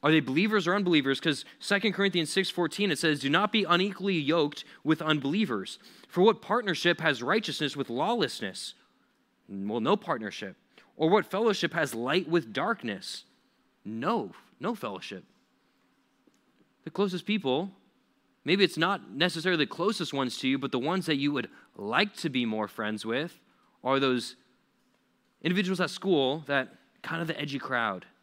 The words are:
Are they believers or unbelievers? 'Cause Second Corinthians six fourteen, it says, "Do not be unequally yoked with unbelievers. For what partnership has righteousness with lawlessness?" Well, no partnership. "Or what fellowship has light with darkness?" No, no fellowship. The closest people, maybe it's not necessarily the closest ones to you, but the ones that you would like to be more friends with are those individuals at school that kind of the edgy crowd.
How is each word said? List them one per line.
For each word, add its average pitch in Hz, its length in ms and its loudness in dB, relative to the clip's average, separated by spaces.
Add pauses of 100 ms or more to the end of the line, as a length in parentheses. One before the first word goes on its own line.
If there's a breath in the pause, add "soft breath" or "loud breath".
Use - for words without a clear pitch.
Are 151 100 4
they 160 80 8
believers 170 480 2
or 180 80 2
unbelievers? 156 440 4
'Cause 151 240 -2 (140 loud breath)
Second 202 360 0
Corinthians 185 360 0
six 185 180 0
fourteen, 180 440 0
it 139 60 0
says, 151 200 2
"Do 135 120 0
not 190 200 4
be 214 140 2
unequally 185 520 2
yoked 147 480 0 (200 loud breath)
with 156 180 2
unbelievers. 147 800 0 (260 loud breath)
For - 160 2
what 208 180 6
partnership 185 600 0
has 147 240 2
righteousness 151 520 -2
with 135 140 -4
lawlessness?" 131 840 -4 (760 soft breath)
Well, 101 320 -4
no 147 160 2
partnership. 110 600 -6 (400 soft breath)
"Or 160 140 0
what 196 160 2
fellowship 196 460 -2
has 160 200 -2
light 139 360 -2
with 156 240 0
darkness?" 131 720 -6 (600)
No, 117 480 -4 (280)
no 208 160 -4
fellowship. 95 480 -10 (1600)
The 160 60 -10
closest 185 360 -2
people, 190 460 0 (720)
maybe 196 180 4
it's 170 140 2
not 175 340 0
necessarily 160 540 2
the - 40 -8
closest 185 440 -2
ones 135 260 -2
to - 80 -2
you, 135 100 2
but 135 140 -4
the 131 80 0
ones 156 280 0
that 156 100 2
you 139 160 0
would 147 180 -4 (240 loud breath)
like 127 440 0
to 160 100 -4
be 123 180 0
more 110 220 -2
friends 107 360 -6
with 131 360 -4 (420 soft breath)
are 131 160 2
those 127 380 0 (1040)
individuals 185 380 0
at 165 100 0
school 151 560 2
that 139 300 -2 (260)
kind 165 180 -6
of 170 60 -4
the 156 140 -4
edgy 143 180 -6
crowd. 117 480 -2 (160)